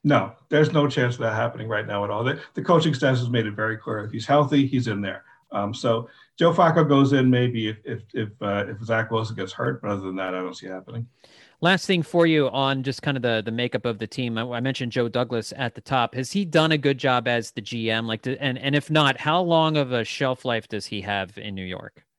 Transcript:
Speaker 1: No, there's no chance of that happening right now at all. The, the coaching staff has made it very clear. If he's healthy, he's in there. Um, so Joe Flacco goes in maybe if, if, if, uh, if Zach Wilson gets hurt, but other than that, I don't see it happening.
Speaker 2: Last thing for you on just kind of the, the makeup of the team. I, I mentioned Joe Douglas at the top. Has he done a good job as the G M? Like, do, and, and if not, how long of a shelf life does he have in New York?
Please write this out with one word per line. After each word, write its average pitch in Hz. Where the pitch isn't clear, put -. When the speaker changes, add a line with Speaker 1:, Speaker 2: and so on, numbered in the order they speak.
Speaker 1:
No, 117
there's 151
no 147
chance 123
of -
that 113
happening 113
right 107
now 101
at 104
all. 107
The, 151
the 185
coaching 165
staff 131
has 123
made 117
it 104
very 107
clear. 107
If 110
he's 113
healthy, 143
he's 120
in 101
there. 98
Um, 104
so 117
Joe 170
Flacco 165
goes 139
in 131
maybe 123
if, 110
if, -
if, 107
uh, 101
if 107
Zach 113
Wilson 110
gets 95
hurt, -
but 101
other 101
than 95
that, 92
I 90
don't 90
see 92
it 92
happening. 110
Speaker 2:
Last 175
thing 180
for 170
you 151
on 135
just 131
kind 139
of 117
the, 113
the 113
makeup 120
of 113
the 110
team. 120
I, 113
I 123
mentioned 127
Joe 120
Douglas 120
at 123
the -
top. 123
Has 127
he 196
done 160
a 151
good 139
job 123
as 117
the 117
G 110
M? 113
Like, 110
do, 131
and, 131
and 139
if 147
not, 147
how 170
long 160
of 131
a 117
shelf 127
life 113
does 104
he 101
have 98
in 104
New 95
York? 95